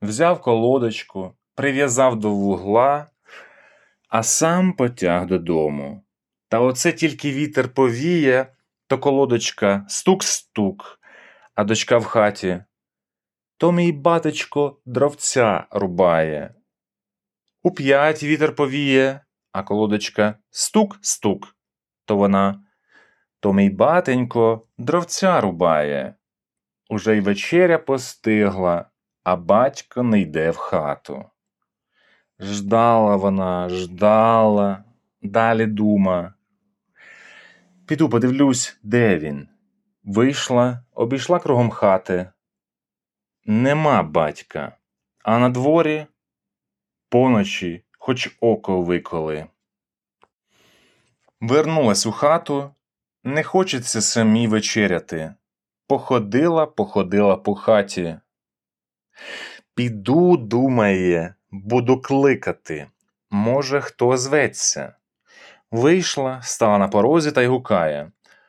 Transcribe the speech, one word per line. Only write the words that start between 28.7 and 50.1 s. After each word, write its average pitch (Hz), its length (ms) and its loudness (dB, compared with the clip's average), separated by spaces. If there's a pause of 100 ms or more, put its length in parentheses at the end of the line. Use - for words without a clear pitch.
а 92 120 0
батько 113 680 0
не 110 180 2
йде 80 300 -2
в 82 60 -4
хату. 76 680 -6 (1160)
Ждала 104 760 2
вона, 92 520 -2
ждала, 101 1160 2 (380)
далі 110 440 0
дума: 101 680 0 (1500)
"Піду 151 220 0
подивлюсь, 127 760 2
де 107 360 2
він". 73 300 -10 (560)
Вийшла, 123 800 0 (100)
обійшла 131 440 -2
кругом 123 320 0
хати. 95 600 0 (1120)
Нема 131 580 2
батька, 76 720 -4 (480)
а 113 140 0
на 123 100 4
дворі 151 580 0 (1000)
поночі 101 760 0 (140)
хоч - 420 -6
око 101 420 0
виколи. 82 640 -6 (1900)